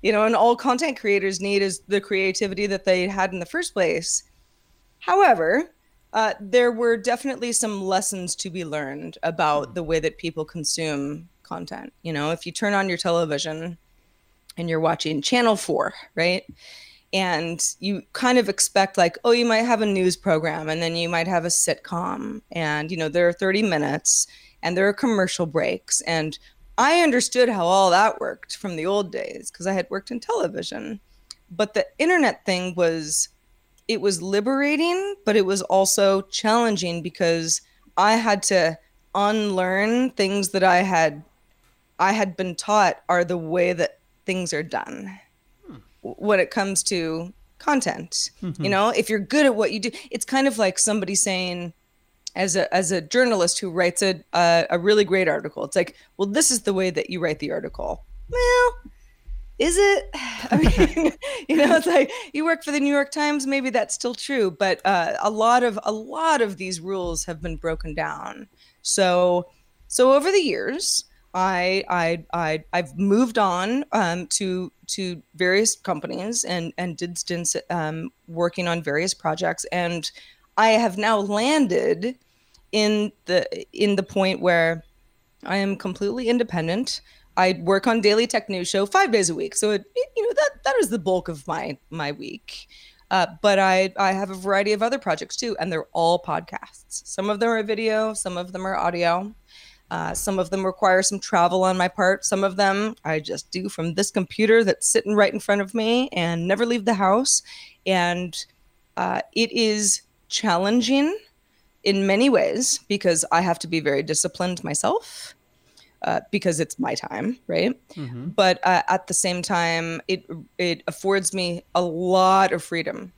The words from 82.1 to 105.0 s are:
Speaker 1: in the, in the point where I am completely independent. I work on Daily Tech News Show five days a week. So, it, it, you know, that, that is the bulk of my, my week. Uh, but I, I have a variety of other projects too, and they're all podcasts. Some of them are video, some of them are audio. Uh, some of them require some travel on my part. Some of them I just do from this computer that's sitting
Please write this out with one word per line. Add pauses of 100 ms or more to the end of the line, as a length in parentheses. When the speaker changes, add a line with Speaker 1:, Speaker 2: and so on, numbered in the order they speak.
Speaker 1:
in (120)
the, (320)
in
the
point
where (640)
I
am
completely
independent. (380)
I (160)
work
on
Daily
Tech
News
Show
five
days
a
week.
So,
it, (100)
it,
you
know,
that,
that
is
the
bulk
of
my, (120)
my
week. (420)
Uh, (140)
but
I,
I
have
a
variety
of
other
projects
too,
and
they're
all
podcasts.
Some
of
them
are
video,
some
of
them
are
audio. (560)
Uh,
some
of
them
require
some
travel
on
my
part.
Some
of
them (100)
I (100)
just
do
from
this
computer
that's
sitting